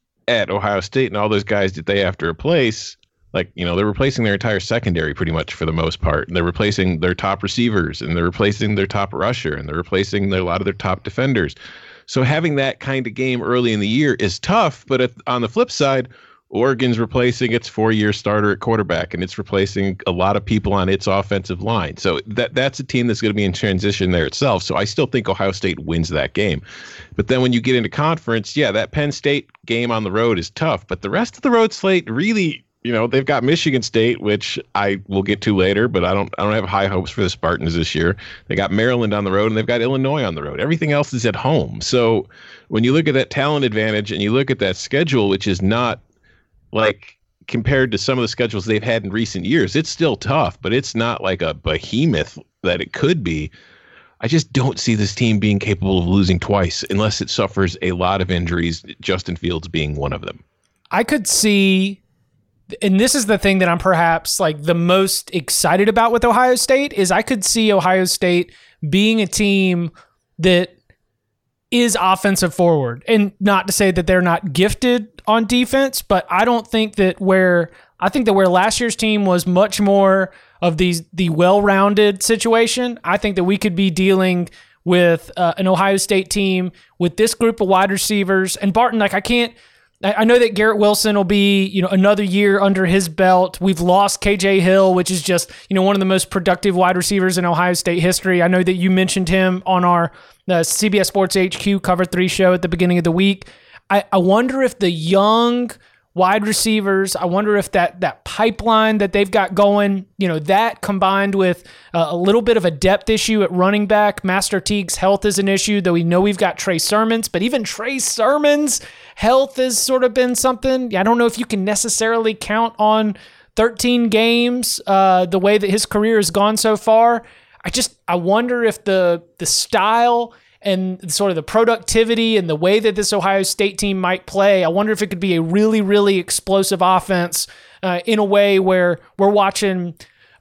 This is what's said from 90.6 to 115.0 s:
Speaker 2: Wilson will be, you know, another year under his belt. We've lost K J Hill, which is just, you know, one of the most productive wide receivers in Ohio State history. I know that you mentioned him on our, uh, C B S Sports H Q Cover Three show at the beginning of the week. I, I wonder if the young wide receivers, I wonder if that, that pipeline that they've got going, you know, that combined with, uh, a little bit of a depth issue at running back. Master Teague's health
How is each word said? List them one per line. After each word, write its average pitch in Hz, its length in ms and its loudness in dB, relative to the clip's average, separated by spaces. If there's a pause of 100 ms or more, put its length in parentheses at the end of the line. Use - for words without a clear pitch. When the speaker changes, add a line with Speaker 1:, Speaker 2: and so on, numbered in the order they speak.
Speaker 2:
Wilson 208 360 2
will 202 80 2
be, 196 440 2
you 190 160 -2
know, 185 60 0
another 196 360 2
year 196 360 2
under 190 240 2
his 180 240 2
belt. 185 520 2
We've 180 200 0
lost 185 400 2
K 202 160 0
J 196 220 2
Hill, 190 340 4
which 185 200 0
is 170 100 -4
just, 175 300 -2 (160)
you 196 60 -2
know, 190 80 2
one 196 120 4
of 196 60 0
the 190 60 0
most 190 240 0
productive 185 440 0
wide 180 220 2
receivers 185 420 0
in 180 60 -2
Ohio 175 300 0
State 175 260 -2
history. 180 420 0
I 170 60 4
know 180 160 2
that 185 100 0
you 185 160 0
mentioned 185 380 0
him 185 360 0
on 185 200 2
our, 175 260 2 (380)
uh, 170 160 2
C - 240 0
B 196 100 2
S 190 80 2
Sports 196 300 0
H 185 220 0
Q 202 200 0
Cover 180 260 0
Three 180 220 0
show 180 280 2
at 170 80 -2
the 180 60 -2
beginning 175 300 2
of 165 60 -2
the 170 80 2
week. 190 340 0 (420)
I, 196 240 2
I 196 60 4
wonder 240 440 2
if - 160 -2
the 185 120 2
young 214 800 2 (440)
wide 190 300 2
receivers, 196 720 0
I 175 100 -4
wonder 202 320 0
if 196 160 -2
that, 180 280 0
that 170 240 -6
pipeline 220 720 0
that 202 140 0
they've 202 180 0
got 196 240 0
going, 202 520 2 (120)
you 190 80 0
know, 160 140 -2
that 196 400 0
combined 196 560 0
with, 180 280 0 (300)
uh, 165 160 0
a 175 60 -4
little 196 260 2
bit 226 140 2
of 180 80 0
a 175 60 2
depth 175 380 0
issue 220 360 2
at 170 80 -2
running 196 340 2
back. 208 380 2
Master 190 360 -2
Teague's 202 360 -4
health 196 280 0